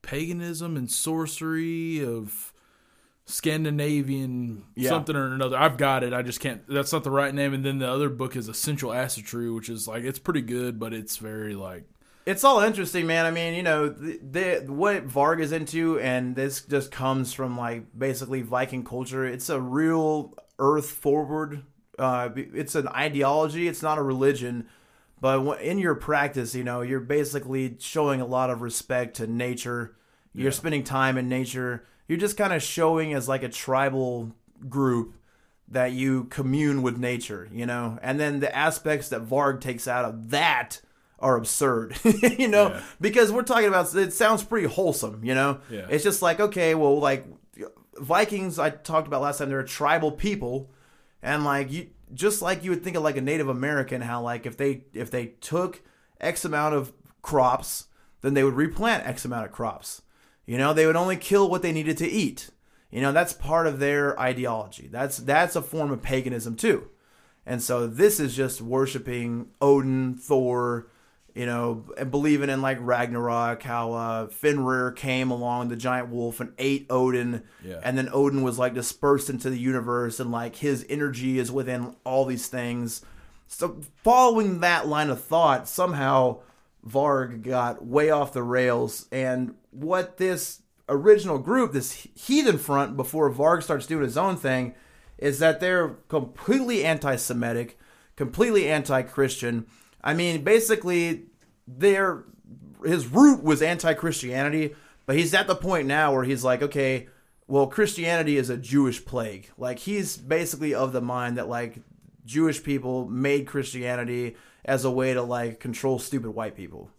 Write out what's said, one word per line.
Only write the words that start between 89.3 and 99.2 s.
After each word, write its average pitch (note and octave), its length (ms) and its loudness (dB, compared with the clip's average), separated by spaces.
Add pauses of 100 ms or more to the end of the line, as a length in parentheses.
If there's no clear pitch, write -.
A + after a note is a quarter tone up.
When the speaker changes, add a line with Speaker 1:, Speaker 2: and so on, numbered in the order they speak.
Speaker 2:
what F3 480 -2
this F#3 420 -2 (260)
original F3 520 6
group, G3+ 340 2
this - 420 -4
Heathen C4 440 2
Front, C#3 400 0
before C#3+ 340 2
Varg D#3 300 4
starts D3 240 -4
doing D#3+ 180 -2
his B2 140 -2
own F#3 180 0
thing, B2+ 380 -2 (420)
is C#3 220 -2
that D#3+ 220 4
they're F3+ 360 0 (140)
completely G#3 720 0
anti-Semitic, A#2+ 960 -2 (380)
completely F#3 520 2
anti-Christian. C3 1000 0 (380)